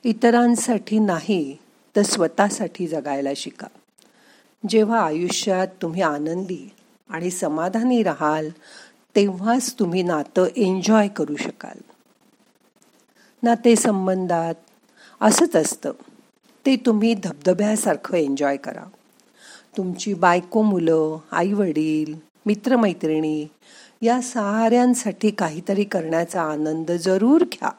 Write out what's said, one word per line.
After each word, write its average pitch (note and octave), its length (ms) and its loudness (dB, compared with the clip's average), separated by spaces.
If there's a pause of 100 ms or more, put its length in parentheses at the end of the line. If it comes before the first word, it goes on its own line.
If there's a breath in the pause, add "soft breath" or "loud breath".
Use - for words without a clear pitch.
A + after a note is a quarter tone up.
इतरांसाठी A#3 920 2
नाही E3+ 580 0 (400)
तर G#3 60 4
स्वतःसाठी G3 840 -2
जगायला C#3 500 -4
शिका. - 300 -14 (1000 soft breath)
जेव्हा A3 320 2
आयुष्यात F3+ 680 -2 (140)
तुम्ही E3+ 200 -4
आनंदी D#3+ 680 -4 (380)
आणि E3+ 220 -6
समाधानी F#3+ 720 0
राहाल, D#3 460 -2 (680 loud breath)
तेव्हाच G3+ 640 0
तुम्ही F3+ 240 0
नातं F3 440 0 (100)
एन्जॉय G3+ 520 2
करू D3 280 -6
शकाल. - 440 -12 (1600 soft breath)
नातेसंबंधात F#3+ 1120 2 (680 soft breath)
असंच G#3+ 360 4
असतं, D3+ 360 -2 (760)
ते C4+ 100 4
तुम्ही A3+ 380 2
धबधब्यासारखं F#3+ 1040 -2
एन्जॉय C#3 400 0
करा. - 280 -12 (920 loud breath)
तुमची F#3+ 380 -6
बायको, F3+ 480 2
मुलं, D#3+ 560 2 (140)
आईवडील, D#3 800 -2 (320)
मित्रमैत्रिणी E3 1000 0 (560 loud breath)
या A#3 180 2
साऱ्यांसाठी A3+ 1080 0
काहीतरी F#3+ 540 -2
करण्याचा E3 580 -2
आनंद D#3 480 -4
जरूर F#3+ 540 4
घ्या. - 340 -6